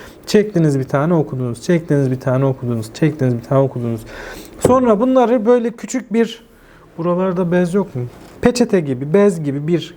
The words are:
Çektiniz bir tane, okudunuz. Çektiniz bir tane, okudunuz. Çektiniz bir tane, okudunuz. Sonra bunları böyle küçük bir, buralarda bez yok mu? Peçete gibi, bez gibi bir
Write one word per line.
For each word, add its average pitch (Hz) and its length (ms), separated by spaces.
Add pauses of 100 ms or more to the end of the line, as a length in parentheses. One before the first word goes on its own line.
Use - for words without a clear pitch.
(260)
Çektiniz 170 540
bir 131 40
tane, 147 300
okudunuz. 127 500
Çektiniz 156 480
bir 127 80
tane, 131 260
okudunuz. 120 480
Çektiniz 131 440
bir 113 60
tane, 135 180
okudunuz. 120 400 (680)
Sonra 247 320
bunları 247 460
böyle 233 260
küçük 233 420
bir, 226 300 (540)
buralarda 175 540
bez 180 220
yok 190 220
mu? 123 60 (400)
Peçete 240 380
gibi, 143 340
bez 196 300
gibi 143 240
bir 165 280